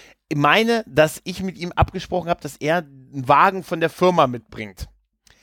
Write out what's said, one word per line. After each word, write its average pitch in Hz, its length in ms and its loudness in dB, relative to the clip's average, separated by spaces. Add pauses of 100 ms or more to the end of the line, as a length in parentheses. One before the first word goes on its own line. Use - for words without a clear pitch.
(340)
meine, 208 540 2
dass 151 360 0
ich 185 200 -10
mit 185 140 -8
ihm 175 140 -10
abgesprochen 175 580 -4
habe, 170 120 -4
dass - 160 -14
er 151 200 -2
einen 135 500 -10
Wagen 175 360 4
von 170 160 -8
der 165 120 0
Firma 175 340 2
mitbringt. 110 640 -10 (540)